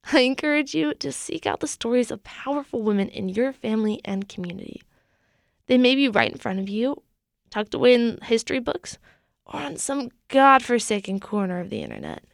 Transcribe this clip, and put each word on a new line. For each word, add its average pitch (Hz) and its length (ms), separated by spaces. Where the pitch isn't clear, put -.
I 285 80
encourage 285 560
you 302 200
to - 180
seek - 320
out - 160
the 311 60
stories 240 440
of - 140
powerful 277 560
women 208 260
in 190 220
your 247 240
family 220 500
and 196 240
community. - 540
They 254 100
may 247 180
be 277 140
right 226 220
in - 60
front 190 220
of 196 80
you, 226 340
tucked 214 240
away 247 200
in 233 300
history 226 360
books, - 380
or - 160
on 285 160
some 277 340
godforsaken 240 920
corner 185 400
of - 80
the 101 140
internet. 65 500